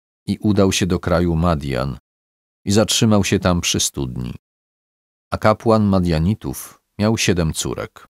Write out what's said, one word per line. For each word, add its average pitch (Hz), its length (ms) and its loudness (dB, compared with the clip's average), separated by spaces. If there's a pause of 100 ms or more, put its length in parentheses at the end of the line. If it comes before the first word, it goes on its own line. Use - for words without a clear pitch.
(260)
i 104 120 -4
udał 98 340 2
się - 140 0
do 87 140 -2
kraju 87 360 0
Madian 69 640 -2 (680)
i 101 80 -2
zatrzymał 104 520 2
się 101 140 0
tam 87 220 0
przy - 200 -2
studni. 62 540 -6 (960)
A - 80 -4
kapłan 110 460 4
Madianitów 87 1000 0 (160)
miał 110 200 0
siedem 85 340 0
córek. - 640 -8